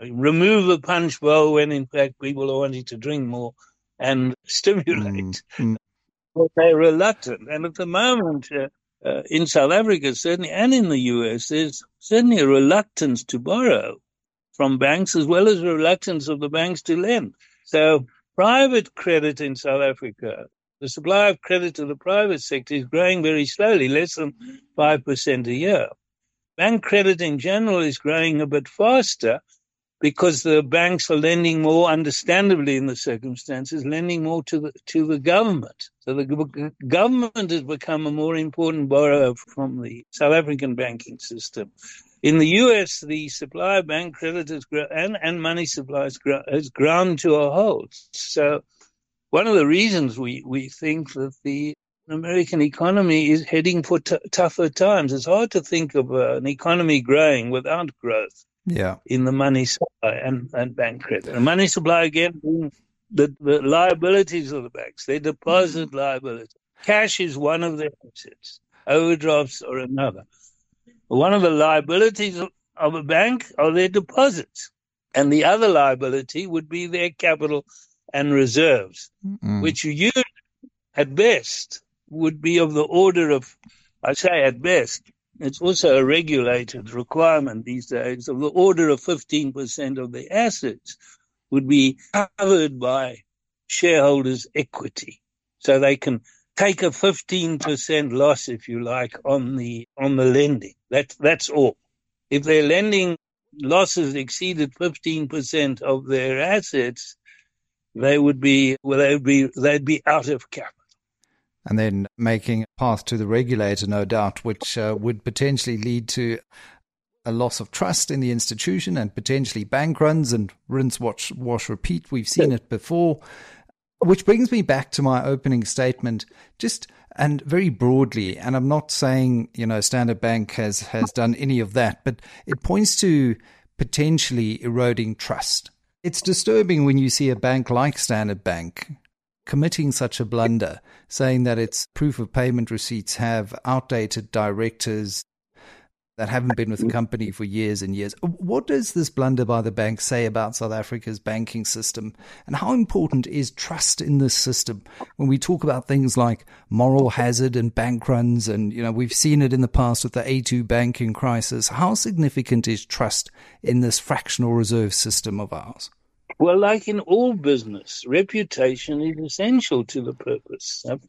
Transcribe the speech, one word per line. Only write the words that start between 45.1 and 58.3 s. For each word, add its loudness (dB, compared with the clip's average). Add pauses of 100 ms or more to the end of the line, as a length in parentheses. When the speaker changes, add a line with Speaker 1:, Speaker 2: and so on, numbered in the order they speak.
Speaker 1:
and -4
money -4
supply -6
has -8
gro-, -2
has -4
grown 2
to 4
a 2
halt. 0 (200)
So -2 (680)
one 2
of 2
the 6
reasons 2
we, -8
we -6
think -6
that -8 (100)
the -6 (340)
American 0
economy 2
is 4
heading 0
for 2
t-, -2 (140)
tougher 2
times. 2
It's -6
hard 2
to 0
think -4
of, 2
uh, 2
an -4
economy 2
growing 4
without -2
growth -4 (180)